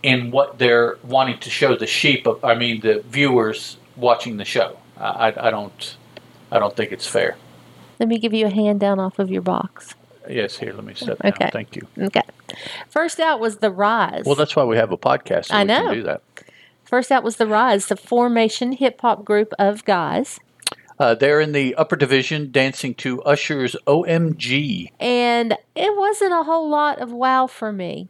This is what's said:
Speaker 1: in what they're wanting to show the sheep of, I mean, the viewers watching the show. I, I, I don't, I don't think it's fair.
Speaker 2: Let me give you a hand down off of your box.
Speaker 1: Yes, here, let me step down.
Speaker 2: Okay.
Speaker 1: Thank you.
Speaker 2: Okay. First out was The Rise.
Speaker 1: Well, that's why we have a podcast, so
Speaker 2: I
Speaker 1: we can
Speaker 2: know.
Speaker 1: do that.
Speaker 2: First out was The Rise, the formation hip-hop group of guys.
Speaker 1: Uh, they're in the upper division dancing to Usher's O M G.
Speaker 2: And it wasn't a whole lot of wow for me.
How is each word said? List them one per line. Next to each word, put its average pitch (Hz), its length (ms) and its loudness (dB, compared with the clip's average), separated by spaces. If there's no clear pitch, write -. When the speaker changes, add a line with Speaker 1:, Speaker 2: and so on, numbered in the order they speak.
Speaker 1:
in 123 300 0
what 139 260 0
they're 120 460 4
wanting 131 340 0
to 127 120 -12
show 127 260 2
the 110 100 -6
sheep 135 400 0
of, 113 180 -2
I 117 120 4
mean, 117 240 -2
the 107 260 0
viewers 120 680 0
watching 120 420 0
the 101 80 -8
show. 95 340 -2
I, 101 320 -2
I, 110 180 -2
I 113 40 4
don't, 104 460 -10
I - 80 2
don't 104 160 0
think 107 180 -4
it's - 140 -12
fair. 87 300 -2
Speaker 2:
Let 233 80 0
me 233 80 0
give 220 160 -2
you 220 140 2
a 208 40 0
hand 208 300 2
down 202 180 2
off 190 200 -4
of 190 120 -2
your 190 120 -4
box. - 520 -6
Speaker 1:
Yes, 107 260 -4
here, 110 160 -10
let 104 100 -14
me 107 120 -16
step 110 240 -6
down. - 160 0
Speaker 2:
Okay. - 180 -2
Speaker 1:
Thank 104 240 -10
you. - 100 -14
Speaker 2:
Okay. 190 240 0
First 330 320 -2
out 320 180 2
was 220 200 -4
The 214 120 2
Rise. 202 540 0
Speaker 1:
Well, 139 100 4
that's 147 220 0
why 143 80 4
we 113 140 2
have 113 120 4
a 90 60 -2
podcast, - 500 0
so - 80 -4
Speaker 2:
I 208 100 4
Speaker 1:
we 196 40 0
can 254 160 2
Speaker 2:
know. 466 100 -2
Speaker 1:
do 113 100 -4
that. - 180 -4
Speaker 2:
First 247 280 0
out 262 100 4
was 226 140 -2
The 226 100 2
Rise, 214 420 2
the 202 80 0
formation 240 760 2
hip-hop 247 540 0
group 214 320 2
of 208 260 2
guys. 180 540 -2
Speaker 1:
Uh, 120 160 4
they're 139 240 4
in 151 140 0
the 139 220 0
upper 151 220 0
division 135 540 0
dancing 131 440 -2
to 127 300 -6
Usher's 143 520 0
O 156 180 4
M 165 340 0
G. 123 600 -2
Speaker 2:
And 240 560 0
it 392 240 0
wasn't 403 340 0
a 330 120 0
whole 320 260 0
lot 294 280 0
of 233 140 -8
wow 262 340 2
for 220 260 -8
me. 175 380 -8